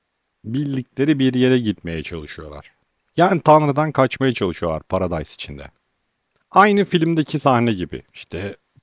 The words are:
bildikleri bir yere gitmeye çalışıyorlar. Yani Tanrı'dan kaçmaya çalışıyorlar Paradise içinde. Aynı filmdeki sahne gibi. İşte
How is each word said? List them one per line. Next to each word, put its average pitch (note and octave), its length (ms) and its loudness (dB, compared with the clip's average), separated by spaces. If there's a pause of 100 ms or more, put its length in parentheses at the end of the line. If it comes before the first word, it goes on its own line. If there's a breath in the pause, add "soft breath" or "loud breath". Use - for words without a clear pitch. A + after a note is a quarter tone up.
(440)
bildikleri C#3 720 -2
bir C3 160 2
yere B2+ 240 4
gitmeye F2 440 -4
çalışıyorlar. D2+ 680 -16 (460)
Yani F3 240 2
Tanrı'dan D3+ 520 4
kaçmaya C3 400 0
çalışıyorlar E2+ 500 -4
Paradise E2+ 520 -6
içinde. C#2+ 300 -16 (840)
Aynı G3+ 340 4
filmdeki D#3+ 560 -2
sahne A#2+ 320 2
gibi. E2+ 300 -8 (120)
İşte F#2 420 -12 (260)